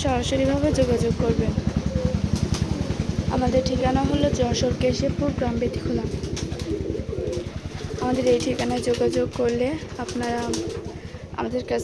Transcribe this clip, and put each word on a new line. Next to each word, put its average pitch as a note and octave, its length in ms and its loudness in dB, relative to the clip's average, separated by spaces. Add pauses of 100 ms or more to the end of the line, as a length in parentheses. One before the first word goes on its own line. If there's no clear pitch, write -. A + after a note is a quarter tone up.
সরাসরিভাবে C4+ 640 2 (120)
যোগাযোগ A#3 340 4 (100)
করবেন। A3+ 280 2 (1800)
আমাদের B3+ 320 4
ঠিকানা C4 420 2
হলো C#4+ 160 4 (140)
যশোর A#3+ 420 2
কেশবপুর C4+ 560 2
গ্রাম A#3+ 220 0
বেতিখোলা। A#3+ 440 -2 (2000)
আমাদের B3+ 300 0
এই A#3+ 140 4
ঠিকানায় B3 440 0
যোগাযোগ A#3+ 360 2 (140)
করলে A#3+ 280 2 (360)
আপনারা A#3+ 360 -4 (1000)
আমাদের A#3+ 300 -4
কাছ A#3 140 0